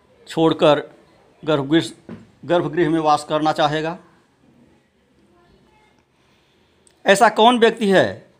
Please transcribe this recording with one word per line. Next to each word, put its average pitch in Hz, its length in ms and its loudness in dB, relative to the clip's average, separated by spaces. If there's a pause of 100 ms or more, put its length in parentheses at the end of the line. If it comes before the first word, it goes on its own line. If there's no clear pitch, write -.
(260)
छोड़कर 156 560 0 (600)
गर्भगृह, 151 480 -2 (540)
गर्भगृह 160 460 -2
में 165 100 -2
वास 147 240 0
करना 156 280 -2
चाहेगा? 156 460 -4 (3000)
ऐसा 196 260 4
कौन 226 280 4
व्यक्ति 226 320 0
है 170 160 4 (340)